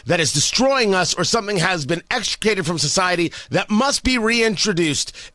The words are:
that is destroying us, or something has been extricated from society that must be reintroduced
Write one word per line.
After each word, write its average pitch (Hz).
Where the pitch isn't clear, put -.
that 170
is 156
destroying 233
us, 180
or 175
something 208
has 170
been 165
extricated 202
from 165
society 175
that 170
must 254
be 254
reintroduced 214